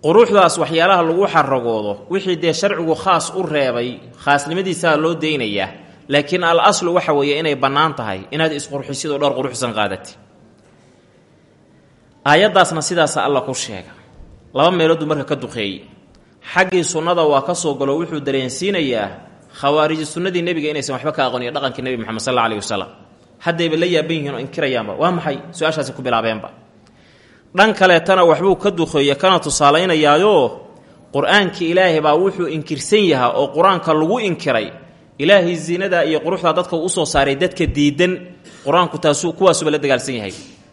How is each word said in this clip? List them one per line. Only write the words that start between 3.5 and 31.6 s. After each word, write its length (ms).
khaasnimadiisaa 720
loo 180
daynayaa. 560
Laakiin 360
al 160
aslu 340
waxa 200
weeye 260
inay 160
bannaan 380
tahay 260
inaad 220
isqurxisid 580
oo 80
dhar 160
quruxsan 380
qaadati. 420
Aayaddaasna 560
sidaasaa 440
Alla 160
ku 120
sheega. 380
Laba 180
meelood 280
buu 60
marka 200
ka 100
duqeeyey. 480
Xaggii 300
sunnada 400
waa 180
ka 120
soo 220
galo, 240
wuxuu 200
dareensiinayaa 920
khawaarij 460
sunnadii 360
nebiga 280
inaysan 260
waxba 160
ka 160
aqoon 160
iyo 80
dhaqankii 320
Nebi 140
Muxamed, 240
sallallaahu 240
alayhi 180
wasallam. 260
Haddayba 380
la 80
yaaban 320
yihiin 160
oo 60
inkirayaanba. 540
Waa 180
maxay? 260
Su'aashaasi 420
ku 80
bilaabeenba. 480
Dhan 180
kaleetana 520
waxbuu 300
ka 160
duqeeyay, 440
kana 240
tusaalaynayaayoo, 1080
Qur'aankii 580